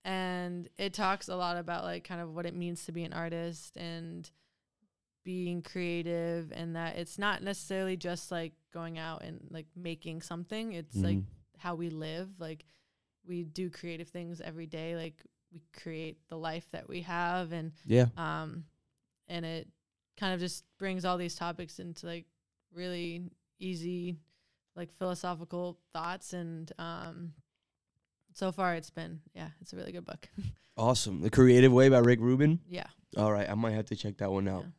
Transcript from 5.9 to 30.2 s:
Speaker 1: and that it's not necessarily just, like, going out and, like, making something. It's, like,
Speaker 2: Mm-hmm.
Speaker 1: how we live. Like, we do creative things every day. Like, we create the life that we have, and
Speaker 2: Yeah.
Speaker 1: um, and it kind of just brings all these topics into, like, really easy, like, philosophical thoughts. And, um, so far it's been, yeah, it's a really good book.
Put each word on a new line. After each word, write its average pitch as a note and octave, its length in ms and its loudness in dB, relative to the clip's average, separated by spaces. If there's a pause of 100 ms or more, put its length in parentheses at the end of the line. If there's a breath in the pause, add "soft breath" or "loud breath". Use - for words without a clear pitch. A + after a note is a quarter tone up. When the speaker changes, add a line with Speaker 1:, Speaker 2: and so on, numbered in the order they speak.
Speaker 1:
and E3 240 -6
that E3 220 -6
it's E3+ 200 -8
not G3+ 240 0
necessarily F#3+ 560 -2
just, F3 320 -6
like, E3 240 -6 (180)
going E3 280 -10
out D#3+ 240 -8
and, E3 160 -12 (100)
like, D#3+ 260 -12
making E3 460 -8
something. G#3+ 520 -6
It's, D#3 240 -8
like, G2 200 2
Speaker 2:
Mm-hmm. - 420 -10
Speaker 1:
how F3 160 -4
we E3+ 140 -4
live. D#3 400 -6 (100)
Like, D#3+ 260 -12 (600)
we F3 200 -6
do F3 240 -6
creative D#3+ 400 -10
things E3+ 320 -10
every E3 260 -10
day. E3 300 -6
Like, D#3+ 180 -8 (380)
we D#3+ 80 -18 (200)
create D#3+ 360 -8 (100)
the E3 100 -10
life D#3+ 340 -6
that - 180 -10
we F3 140 -6
have, F3 500 0
and D#3+ 180 -4 (140 soft breath)
Speaker 2:
Yeah. B2 220 8 (100)
Speaker 1:
um, D#3 480 -6 (640)
and E3+ 160 -6
it E3 240 -8 (480)
kind F#3+ 160 0
of F3+ 80 0
just F3 240 -4 (120)
brings F#3 280 -2
all F3+ 120 4
these F3 180 -4
topics E3+ 440 -6
into, F3 260 -10
like, E3+ 200 -10 (480)
really F3 580 -6 (280)
easy, F3 580 -4 (580)
like, E3+ 220 -10
philosophical F3 840 -4 (140)
thoughts. E3+ 400 -6
And, E3 440 -6
um, E3+ 560 -8 (1000)
so F#3+ 180 -2
far F3+ 240 0
it's E3 140 -8
been, E3 320 -10 (120)
yeah, E3 160 -10 (120)
it's F3+ 120 -18
a - 40 -12
really F#3 160 -10
good F3 120 -12
book. - 220 -12 (100)